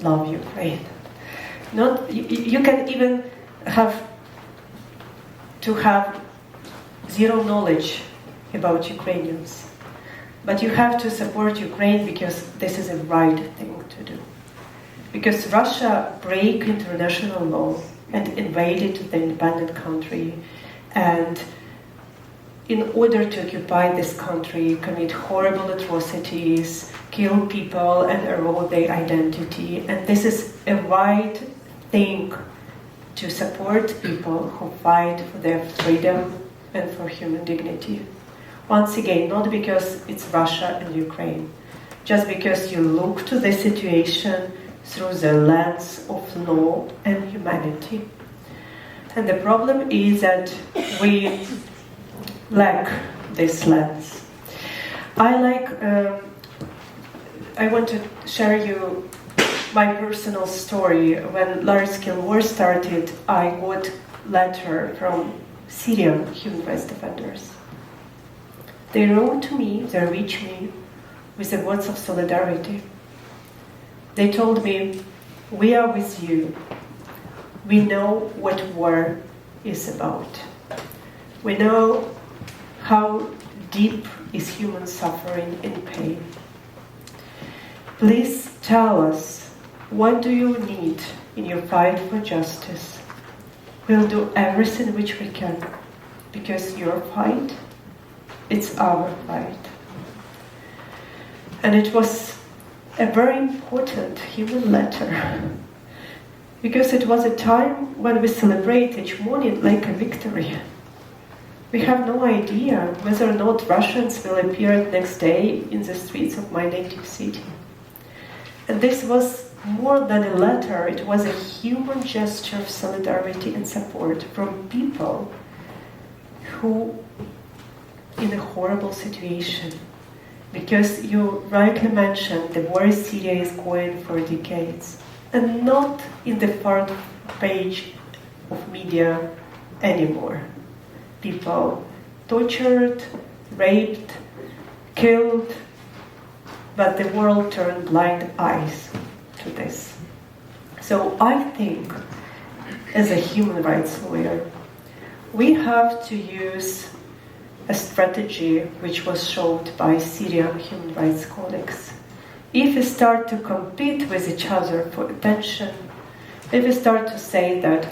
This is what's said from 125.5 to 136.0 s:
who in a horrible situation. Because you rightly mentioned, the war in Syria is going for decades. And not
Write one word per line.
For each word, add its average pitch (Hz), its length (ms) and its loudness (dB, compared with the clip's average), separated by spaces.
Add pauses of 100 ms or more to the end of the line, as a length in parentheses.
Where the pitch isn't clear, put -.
who 226 440 -2 (1200)
in 208 140 0
a 202 100 -4 (100)
horrible 196 400 -2
situation. 175 800 -6 (800)
Because 208 520 2
you 208 460 0
rightly 220 400 4
mentioned, 196 640 0
the 165 80 0
war 180 220 2
in 208 100 8
Syria 185 480 -2
is 175 120 -4
going 175 500 -4
for 165 160 -4
decades. 165 800 -6 (320)
And 233 320 0
not 277 340 2 (260)